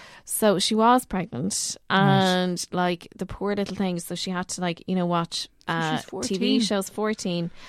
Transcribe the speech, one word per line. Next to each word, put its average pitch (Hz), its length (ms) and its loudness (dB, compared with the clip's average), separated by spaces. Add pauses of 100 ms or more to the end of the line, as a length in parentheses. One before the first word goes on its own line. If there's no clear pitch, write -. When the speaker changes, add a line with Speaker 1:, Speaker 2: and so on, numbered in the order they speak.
(240)
Speaker 1:
So 196 360 2
she 214 160 0
was 240 300 6
pregnant, - 720 -4 (140)
Speaker 2:
Right. 185 100 2
Speaker 1:
and, 185 720 4
like, 180 360 -2 (100)
the 185 80 -6
poor 202 300 -6
little 196 200 -4
thing, 180 240 -2
so - 140 -10
she 180 160 -6
had 180 200 -4
to, - 120 -8
like, 170 260 -4
you 185 80 0
know, 175 120 2
watch, 170 420 -2 (180)
Speaker 2:
So 165 60 -2
Speaker 1:
uh, 160 240 0
Speaker 2:
she's - 80 -8
Speaker 1:
T - 40 -20
V - 0 -
Speaker 2:
fourteen. 214 520 0
Speaker 1:
shows, 196 280 -2
fourteen. 185 640 -4 (180)